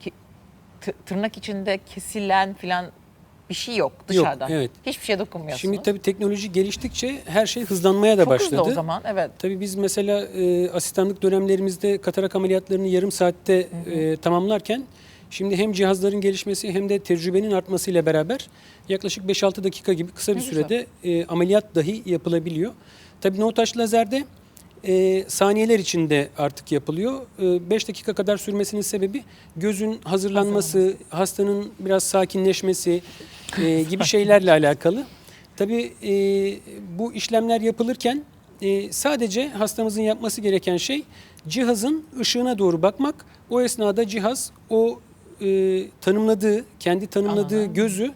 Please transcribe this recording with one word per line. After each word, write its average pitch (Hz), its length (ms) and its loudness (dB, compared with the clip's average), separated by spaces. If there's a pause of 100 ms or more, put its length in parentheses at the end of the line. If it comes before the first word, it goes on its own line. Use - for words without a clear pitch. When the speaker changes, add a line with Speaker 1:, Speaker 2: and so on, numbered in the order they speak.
Speaker 1:
ki, - 100 -12 (720)
tı-, - 120 -8 (140)
tırnak 202 300 -4
içinde 196 420 -4 (160)
kesilen 190 600 0
falan 180 320 -4 (640)
bir 180 40 -6
şey 240 220 -6
yok 151 160 0
Speaker 2:
Yok, - 160 -16
Speaker 1:
dışarıdan. 151 440 2
Speaker 2:
evet. 139 180 -2 (160)
Speaker 1:
Hiçbir - 180 -6
şeye 202 140 0
dokunmuyorsunuz. 156 420 -8
Speaker 2:
Şimdi 196 220 -2
tabii 202 160 0
teknoloji 196 540 -2
geliştikçe 226 760 -2
her 196 200 2
şey 240 180 -6
hızlanmaya 196 540 4
da 175 60 8
Speaker 1:
Çok 151 160 4
hızlı 403 40 2 (120)
Speaker 2:
başladı. 185 140 4
Speaker 1:
o 262 40 -2
zaman, 165 320 -4
evet. 190 320 -2
Speaker 2:
Tabii 190 220 -4
biz 196 140 -6
mesela, 202 460 0
e, 180 500 0
asistanlık 185 520 -2
dönemlerimizde 196 800 2
katarak 190 360 -2
ameliyatlarını 190 500 0
yarım 185 260 2
saatte, 180 560 2 (180)
Speaker 1:
Hı 175 40 -10
hı. 170 40 -4
Speaker 2:
e, 156 220 0
tamamlarken... 202 680 0 (460)
Şimdi 196 260 -2
hem 214 160 0
cihazların 196 480 2
gelişmesi 196 540 -2
hem 196 140 0
de 202 100 0
tecrübenin 185 520 0
artmasıyla 180 560 0
beraber 160 420 0 (400)
yaklaşık 190 400 -4
beş 196 160 0
altı 190 200 0
dakika - 280 -2
gibi 170 200 -2
kısa - 200 -4
bir 220 80 0
Speaker 1:
Ne 247 40 -6
güzel. 254 100 -8
Speaker 2:
sürede, 233 320 -2 (180)
e, 170 220 0
ameliyat 180 480 2
dahi 185 320 0
yapılabiliyor. 170 680 -2 (480)
Tabii 190 200 0
no 220 120 2
touch 226 240 0
lazerde, 233 480 0 (600)
e, 190 440 2
saniyeler 214 500 4
içinde 151 500 0 (100)
artık 143 340 -4
yapılıyor. 180 480 -2 (220)
E, 180 280 0
beş 220 180 0
dakika 214 260 -6
kadar 202 220 0
sürmesinin 202 460 -4
sebebi 202 420 -4 (320)
gözün 214 480 -2
hazırlanması, 196 720 0
Speaker 1:
Hazırlanması. 190 180 4 (140)
Speaker 2:
hastanın 202 680 -2
biraz 190 240 0
sakinleşmesi, 185 1000 0 (600)
e, 160 200 2
Speaker 1:
<laughs> 156 80 -4
Speaker 2:
gibi 190 140 0
şeylerle 202 460 6
alakalı. 156 540 4 (520)
Tabii, 233 360 -2 (100)
e, 208 100 -2 (840)
bu 233 160 -4
işlemler 226 460 0
yapılırken, 240 640 -2 (400)
e, 196 300 -2
sadece 247 560 -2
hastamızın 220 540 -2
yapması 214 380 -2
gereken 190 360 2
şey 277 260 -4 (460)
cihazın 247 560 0 (160)
ışığına 247 380 0
doğru 170 240 2
bakmak. 269 440 0 (240)
O 240 100 2
esnada 226 460 0
cihaz 220 440 -4 (200)
o, 226 300 2 (420)
e, 190 400 2 (180)
tanımladığı, 214 640 2 (140)
kendi 185 280 0
tanımladığı 202 500 0
Speaker 1:
Anladım. 202 180 -2
Speaker 2:
gözü, 214 420 0